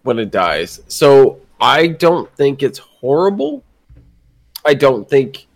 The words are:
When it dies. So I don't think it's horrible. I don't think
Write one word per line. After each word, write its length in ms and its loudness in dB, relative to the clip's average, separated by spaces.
When 160 -4
it 120 -8
dies. 560 -4
So 520 4
I 280 2
don't 480 -2
think 280 -2
it's 160 -6
horrible. 840 -4
I 80 2
don't 360 0
think 460 -2